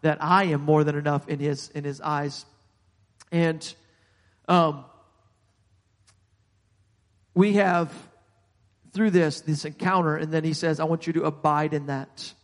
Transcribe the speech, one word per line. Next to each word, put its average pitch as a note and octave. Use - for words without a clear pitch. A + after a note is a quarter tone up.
that D#3
I F3+
am D3+
more D3+
than D3
enough D3
in D3
his, C#3+
in D3
his C#3+
eyes. D3
And, E3
um, D#3+
we G3+
have, F3+
through G#3+
this, E3+
this D3+
encounter, E3
and D#3+
then D#3+
he D#3+
says, D#3
"I D#3+
want E3
you E3+
to D#3+
abide D3+
in C#3+
that." -